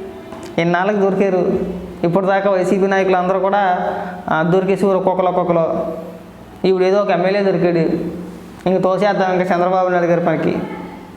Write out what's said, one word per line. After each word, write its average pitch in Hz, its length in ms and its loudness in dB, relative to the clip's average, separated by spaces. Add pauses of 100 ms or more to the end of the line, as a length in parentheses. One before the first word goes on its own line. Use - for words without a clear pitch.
(580)
ఇన్నాళ్ళకి 175 400 2
దొరికారు. 190 840 0 (220)
ఇప్పటిదాకా 190 460 2
వైసీపీ 185 360 2
నాయకులు 190 300 2
అందరూ 180 220 2
కూడా, 185 540 2 (380)
ఆ, 160 120 2
దొరికేసేవారు 185 560 2
ఒక్కొక్కరు 185 280 0
ఒక్కొక్కరు. 175 680 0 (720)
ఇప్పుడు 185 200 2
ఏదో 190 140 4
ఒక 196 120 0
ఎమ్మెల్యే 185 320 2
దొరికాడు, 175 360 2 (920)
ఇంక 185 140 2
తోసేద్దాం, 185 580 2
ఇంకా 185 140 0
చంద్రబాబు 185 340 2
నాయుడు 175 180 2
గారి 170 140 2
పనికి 170 380 0 (580)